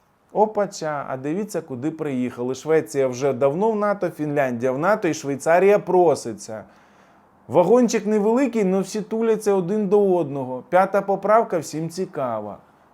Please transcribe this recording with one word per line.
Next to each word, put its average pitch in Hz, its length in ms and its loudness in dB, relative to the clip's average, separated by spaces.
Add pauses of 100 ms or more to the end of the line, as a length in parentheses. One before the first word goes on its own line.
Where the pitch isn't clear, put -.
(320)
Опача, 196 760 -2
а 131 80 -6
дивіться, 165 440 -6
куди 135 300 -8
приїхали. 127 640 -4
Швеція 151 540 0
вже 131 240 -2
давно 143 380 2
в 220 60 -2
нато, 202 340 -2
Фінляндія 131 640 -2
в 131 60 -4
нато 196 300 2
і 151 60 0
Швейцарія 165 640 2
проситься. 139 840 0 (840)
Вагончик 196 580 4
невеликий, 220 580 2
но 185 160 2
всі 196 220 -6
туляться 220 500 0
один 196 360 0
до 196 280 4
одного. 131 520 -4
П'ята 190 340 2
поправка 196 560 2
всім 156 320 -6
цікава. 127 680 -6 (360)